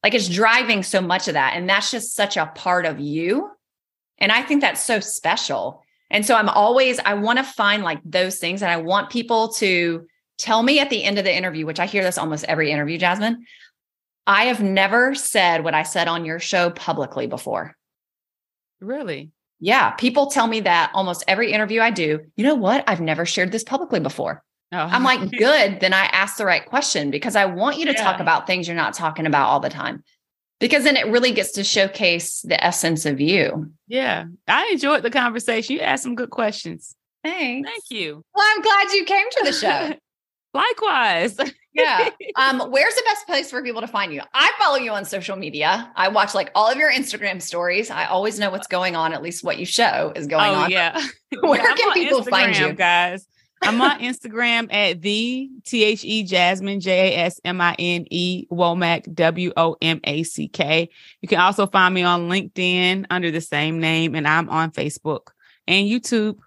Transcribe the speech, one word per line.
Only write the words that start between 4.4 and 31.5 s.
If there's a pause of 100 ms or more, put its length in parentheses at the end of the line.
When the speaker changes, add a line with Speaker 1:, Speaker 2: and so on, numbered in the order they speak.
Speaker 1:
think
that's
so
special. (280)
And
so
I'm
always,
I
wanna
find,
like,
those
things.
And
I
want
people
to (320)
tell
me
at
the
end
of
the
interview,
which
I
hear
this
almost
every
interview,
Jasmine, (800)
"I
have
never
said
what
I
said
on
your
show
publicly
before." (1040)
Speaker 2:
Really? (300)
Speaker 1:
Yeah.
People
tell
me
that
almost
every
interview
I
do. (160)
"You
know
what?
I've
never
shared
this
publicly
before." (300)
Speaker 2:
Oh.
Speaker 1:
I'm
like,
Speaker 2:
<laughs>
Speaker 1:
"Good.
Then
I
asked
the
right
question,"
because
I
want
you
to
talk
Speaker 2:
Yeah.
Speaker 1:
about
things
you're
not
talking
about
all
the
time. (560)
Because
then
it
really
gets